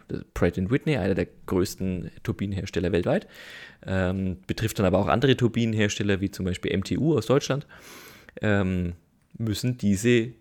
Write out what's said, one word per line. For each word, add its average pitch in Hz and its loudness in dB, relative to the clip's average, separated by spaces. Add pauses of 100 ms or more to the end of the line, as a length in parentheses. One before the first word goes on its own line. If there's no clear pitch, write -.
(340)
Pratt 87 0
and 95 -2
Whitney, 139 0
einer 98 0
der 90 -2 (180)
größten 92 -2 (140)
Turbinenhersteller 95 -4
weltweit, 107 0 (580)
ähm, 95 -2 (100)
betrifft - -2
dann 98 4
aber 165 4
auch 101 2
andere 127 4
Turbinenhersteller, 107 0
wie 98 -2
zum 95 -8
Beispiel - -2
M 98 0
T - -2
U 156 2
aus 113 -2
Deutschland, 139 0 (720)
ähm, 92 0 (420)
müssen 117 -2
diese 120 4